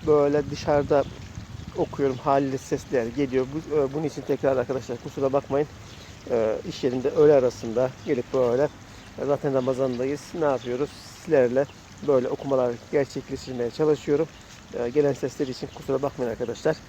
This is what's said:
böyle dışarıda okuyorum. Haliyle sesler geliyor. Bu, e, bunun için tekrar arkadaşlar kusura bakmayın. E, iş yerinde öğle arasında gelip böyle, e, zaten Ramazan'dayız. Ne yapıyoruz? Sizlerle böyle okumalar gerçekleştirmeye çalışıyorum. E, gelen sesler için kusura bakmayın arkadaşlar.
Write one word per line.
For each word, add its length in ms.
böyle 440
dışarıda 520
okuyorum. 400
Haliyle 400
sesler 480
geliyor. 480
Bu, 240
e, 160
bunun 100
için 180
tekrar 360
arkadaşlar 460
kusura 300
bakmayın. 340
E, 260
iş 140
yerinde 260
öğle 240
arasında 560
gelip 280
böyle, 300
e, 40
zaten 280
Ramazan'dayız. 680
Ne 60
yapıyoruz? 440
Sizlerle 440
böyle 200
okumalar 440
gerçekleştirmeye 800
çalışıyorum. 560
E, 100
gelen 240
sesler 340
için 280
kusura 260
bakmayın 300
arkadaşlar. 440